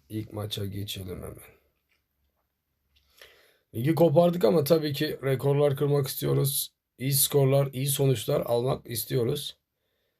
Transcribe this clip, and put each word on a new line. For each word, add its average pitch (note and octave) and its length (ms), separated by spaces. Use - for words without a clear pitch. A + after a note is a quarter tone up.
ilk A2 240
maça G#2 340
geçelim F#2+ 560
hemen. - 340
Ligi C3 200
kopardık E3+ 500
ama F3 200
tabii D3+ 280
ki D3 300
rekorlar C#3 540
kırmak C#3+ 300
istiyoruz. C#3 680
İyi C3+ 140
skorlar, C#3 600
iyi C3 140
sonuçlar C#3 540
almak A#2+ 500
istiyoruz. C3 680